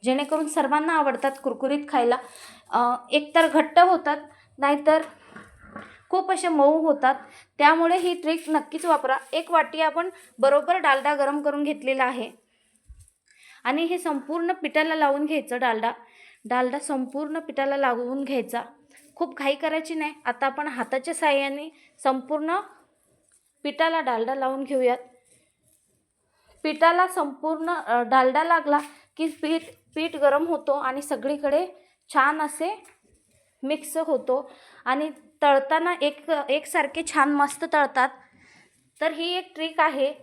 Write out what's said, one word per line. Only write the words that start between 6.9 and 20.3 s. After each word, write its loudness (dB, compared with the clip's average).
त्यामुळे 4
ही 0
ट्रिक -2
नक्कीच -2
वापरा. 2
एक -4
वाटी 2
आपण 0
बरोबर 4
डालडा 2
गरम 0
करून -2
घेतलेला -2
आहे. -4
आणि 0
हे -2
संपूर्ण -4
पिठाला -2
लावून 2
घ्यायचं -4
डालडा. 0
डालडा 0
संपूर्ण -4
पिठाला -4
लावून -2
घ्यायचा. -4
खूप -6
घाई 0
करायची -4
नाही. -6
आता -2